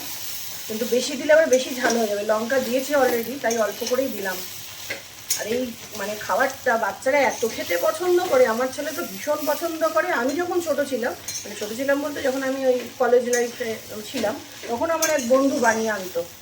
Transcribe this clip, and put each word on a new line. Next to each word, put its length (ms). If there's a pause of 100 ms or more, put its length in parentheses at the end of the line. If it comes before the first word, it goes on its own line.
(680)
কিন্তু 220
বেশি 260
দিলে 160
আবার 140
বেশি 280
ঝাল 240
হয়ে 80
যাবে। 160
লঙ্কা 360
দিয়েছি 360
already, 380 (100)
তাই 160
অল্প 320
করেই 180
দিলাম। 280 (1040)
আর 60
এই, 200 (300)
মানে, 240
খাবারটা 560
বাচ্চারা 420
এত 280 (100)
খেতে 260
পছন্দ 420
করে, 220
আমার 280
ছেলে 220
তো 60
ভীষণ 340 (100)
পছন্দ 420
করে। 200
আমি 260
যখন 260
ছোট 280
ছিলাম, 240 (320)
মানে, 160
ছোট 160
ছিলাম 260
বলতে 200
যখন 200
আমি 240
ওই 140 (180)
কলেজ 300
লাইফে 460 (380)
ছিলাম, 220 (340)
তখন 220
আমার 200
এক 180
বন্ধু 300
বানিয়ে 320
আনতো, 340 (180)